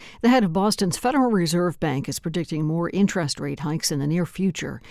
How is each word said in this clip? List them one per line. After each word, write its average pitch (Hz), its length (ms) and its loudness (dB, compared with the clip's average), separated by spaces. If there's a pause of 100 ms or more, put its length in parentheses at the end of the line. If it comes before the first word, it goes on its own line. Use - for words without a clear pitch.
(240)
The 233 60 6
head 254 140 6
of 170 100 0
Boston's 196 440 0
Federal 262 320 2
Reserve 175 500 2
Bank 143 300 -2
is 135 100 -6
predicting 156 460 -4
more 165 240 0
interest 185 500 0
rate 143 200 -6
hikes 151 320 -2
in 147 80 -2
the 143 80 -2
near 165 180 0
future. 151 640 -4